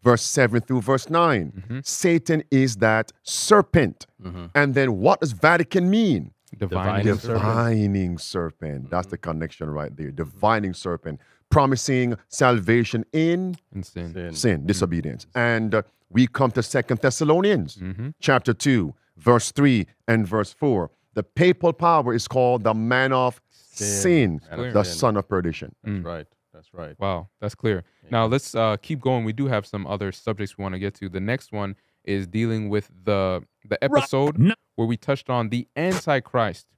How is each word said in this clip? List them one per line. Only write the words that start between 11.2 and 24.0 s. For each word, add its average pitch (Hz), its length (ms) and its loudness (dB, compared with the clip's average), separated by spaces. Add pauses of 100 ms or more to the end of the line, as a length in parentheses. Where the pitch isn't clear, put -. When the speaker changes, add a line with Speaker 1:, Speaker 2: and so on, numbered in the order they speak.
Speaker 1:
Promising 131 640 2 (140)
salvation 117 840 2
in 175 440 -2 (180)
Speaker 2:
In 95 80 -10
sin. 87 320 -12
Speaker 3:
Sin. 87 200 -10
Speaker 1:
sin, 95 240 2
Speaker 2:
Mm-hmm. 71 80 -6
Speaker 1:
disobedience. 85 680 -2
And, 113 400 0
uh, 104 80 2 (280)
we 120 180 4
come 127 240 0
to 117 100 -2
Second 120 380 -2
Thessalonians 156 760 0
Speaker 2:
Mm-hmm. 95 320 -10 (120)
Speaker 1:
chapter 127 340 2
two, 107 400 2 (220)
verse 120 360 4
three 131 340 4 (200)
and 113 220 2
verse 104 240 -2
four. 107 380 0 (240)
The 104 100 -2
papal 175 480 2
power 151 420 2
is 117 140 -2
called 123 360 2
the 110 100 2
man 127 380 2
of 127 280 0 (100)
Speaker 3:
Sin. 175 880 0